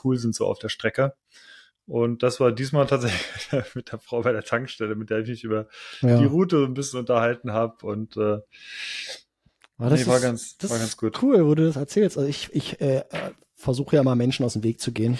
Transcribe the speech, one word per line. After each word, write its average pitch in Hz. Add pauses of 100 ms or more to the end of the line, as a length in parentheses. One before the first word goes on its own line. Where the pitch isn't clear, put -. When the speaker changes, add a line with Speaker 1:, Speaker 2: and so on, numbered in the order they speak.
Speaker 1:
cool 131
sind, 117
so 107
auf 101
der 107
Strecke. 135 (720)
Und 120
das 123
war 123
diesmal 135
tatsächlich 120
<laughs> -
mit -
der 113
Frau 120
bei 123
der 110
Tankstelle, 113
mit 107
der 110
ich 110
mich 117
über 110 (340)
Speaker 2:
Ja. 120
Speaker 1:
die 143
Route 170
so 139
ein 127
bisschen 135
unterhalten 117
hab 113
und, 107
äh, 104 (1400)
Speaker 2:
Aber 120
das 131
Speaker 1:
nee, 117
war 127
Speaker 2:
ist, 123
Speaker 1:
ganz, 120
Speaker 2:
das 196
Speaker 1:
war 117
ganz 110
Speaker 2:
ist -
Speaker 1:
gut. -
Speaker 2:
cool, 247
wo 151
du 160
das 160
erzählst. 170
Also 143
ich, -
ich, -
äh, 135
äh, - (240)
versuche 135
ja 139
mal 131
Menschen 123
aus 117
dem 110
Weg 113
zu -
gehen 117